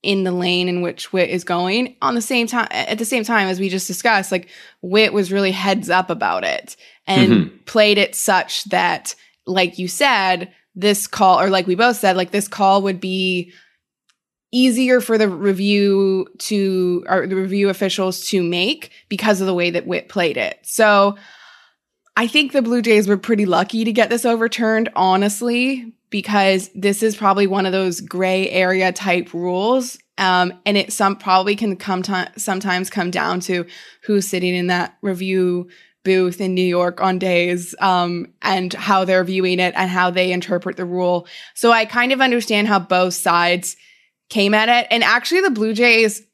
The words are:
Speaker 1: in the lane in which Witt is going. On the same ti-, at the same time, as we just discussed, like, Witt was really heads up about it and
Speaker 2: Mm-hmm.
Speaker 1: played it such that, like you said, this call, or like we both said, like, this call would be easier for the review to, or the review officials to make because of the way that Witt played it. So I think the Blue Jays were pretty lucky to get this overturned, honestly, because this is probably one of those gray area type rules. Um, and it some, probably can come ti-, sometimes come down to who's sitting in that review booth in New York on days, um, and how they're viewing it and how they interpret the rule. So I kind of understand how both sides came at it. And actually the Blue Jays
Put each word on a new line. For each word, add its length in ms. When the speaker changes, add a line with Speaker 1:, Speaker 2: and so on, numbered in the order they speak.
Speaker 1:
in 200
the 80
lane 380
in 120
which 300
Witt 180
is 140
going. 580
On 140
the 60
same 260
ti-, 80
at 420
the 60
same 220
time, 240
as 100
we 80
just 200
discussed, 440
like, 160
Witt 300
was 220
really 180
heads 380
up 200
about 360
it 320
and 260
Speaker 2:
Mm-hmm. 340
Speaker 1:
played 320
it 180
such 500
that, 500
like 320
you 120
said, 640
this 320
call, 340
or 80
like 180
we 80
both 220
said, 180
like, 160
this 160
call 360
would 180
be 500
easier 500
for 160
the 100
review 1000
to, 720
or 180
the 80
review 340
officials 580
to 140
make 500
because 320
of 60
the 60
way 160
that 180
Witt 200
played 300
it. 240
So 560
I 120
think 260
the 80
Blue 200
Jays 260
were 100
pretty 280
lucky 380
to 80
get 180
this 140
overturned, 720
honestly, 1000
because 640
this 300
is 140
probably 300
one 180
of 80
those 260
gray 500
area 440
type 400
rules. 640
Um, 360
and 120
it 160
some, 240
probably 400
can 180
come 260
ti-, 360
sometimes 520
come 220
down 300
to 240
who's 220
sitting 300
in 120
that 340
review 640
booth 340
in 140
New 80
York 400
on 180
days, 600
um, 500
and 300
how 300
they're 220
viewing 340
it 160
and 140
how 220
they 200
interpret 460
the 80
rule. 420
So 180
I 100
kind 300
of 80
understand 460
how 120
both 360
sides 600
came 260
at 140
it. 200
And 140
actually 380
the 100
Blue 220
Jays 480